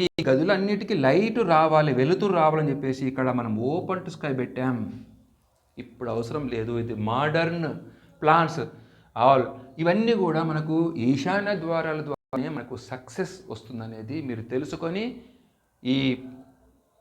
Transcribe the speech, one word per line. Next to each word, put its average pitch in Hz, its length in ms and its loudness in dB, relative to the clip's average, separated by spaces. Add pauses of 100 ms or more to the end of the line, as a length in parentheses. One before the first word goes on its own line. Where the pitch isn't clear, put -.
ఈ 180 40 2 (200)
గదులన్నిటికీ 196 680 2 (120)
లైట్ 202 320 4 (140)
రావాలి, 156 460 6
వెలుతురు 185 400 2
రావాలని 156 340 4
చెప్పేసి 131 380 -4
ఇక్కడ 131 180 0 (120)
మనం 113 120 -2 (200)
open 180 320 -2
to 170 100 -12
sky 147 240 -6
పెట్టాం. 127 380 -2 (1000)
ఇప్పుడు 123 380 -12
అవసరం 120 300 -4 (100)
లేదు. 113 180 -2 (100)
ఇది 117 120 -6 (160)
మోడర్న్ 160 580 0 (540)
ప్లాన్స్ 156 380 4 (560)
all. 127 260 6 (400)
ఇవన్నీ 214 320 4 (100)
కూడా 160 160 0 (100)
మనకు 156 260 -2 (320)
ఈశాన్య 196 460 0 (100)
ద్వారాల 160 440 -2
ద్వారానే 135 480 -6
మనకు 120 180 -10 (160)
సక్సెస్ - 440 -8 (180)
వస్తుందనేది 113 640 -12 (120)
మీరు 110 140 -6 (120)
తెలుసుకొని, 165 500 -4 (760)
ఈ 127 160 0 (1040)